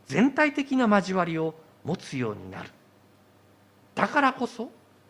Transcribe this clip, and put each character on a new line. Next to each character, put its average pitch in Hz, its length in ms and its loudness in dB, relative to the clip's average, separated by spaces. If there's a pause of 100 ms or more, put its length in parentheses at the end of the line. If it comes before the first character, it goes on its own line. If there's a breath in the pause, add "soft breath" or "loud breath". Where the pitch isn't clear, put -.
全 269 260 4
体 302 200 2
的 277 240 -2
な 254 120 2
交 190 280 4
わ 180 80 2
り 165 140 -4
を 160 160 -4 (300)
持 - 120 -4
つ - 220 -10
よ 117 140 -2
う - 20 -10
に 95 160 -14
な 92 120 -12
る。 - 80 -16 (1200)
だ - 140 2
か 302 120 0
ら 269 120 4
こ 262 140 -4
そ、 240 240 -12 (400)